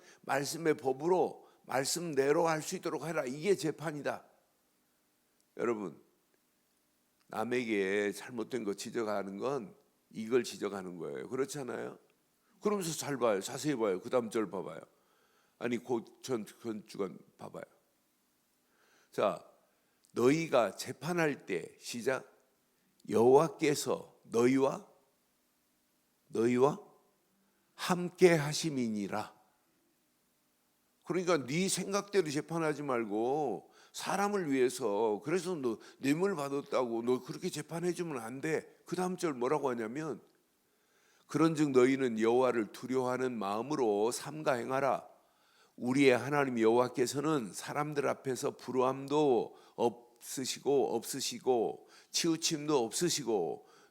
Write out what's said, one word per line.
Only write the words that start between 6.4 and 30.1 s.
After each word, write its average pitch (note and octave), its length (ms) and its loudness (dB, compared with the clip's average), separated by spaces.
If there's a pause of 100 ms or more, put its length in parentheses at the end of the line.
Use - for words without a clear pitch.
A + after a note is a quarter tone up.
남에게 G#2 840 0
잘못된 A#2 520 -8
거 G2 120 -2
지적하는 G2+ 600 -4
건 A2+ 380 -6 (360)
이걸 A2+ 320 0
지적하는 F#2+ 540 -6
거예요. C#2+ 320 -8
그렇지 C3+ 300 -4
않아요? A#2+ 380 -8 (600)
그러면서 F#3+ 360 -2
잘 C#3+ 220 -4
봐요. A2 240 2
자세히 C3+ 340 -4
봐요. G2+ 260 0
그 B2 80 -10
다음 A#2 200 0
절 G#2+ 200 -2
봐봐요. E2 320 -8 (760)
아니, B2 260 -4
그 A#2 200 -2 (180)
전, A2+ 240 -4 (160)
전 G#2+ 240 -8
주간 - 320 -8 (200)
봐봐요. - 260 -14 (1500)
자, G2+ 320 0 (680)
너희가 C3 640 2
재판할 D#3 720 -4
때, - 340 -6
시작, B2 500 -6 (800)
여호와께서 C3+ 1120 4
너희와, C3 640 2 (1400)
너희와 B2 520 2 (960)
함께 F3+ 580 4
하심이니라. A#2+ 1040 -2 (1700)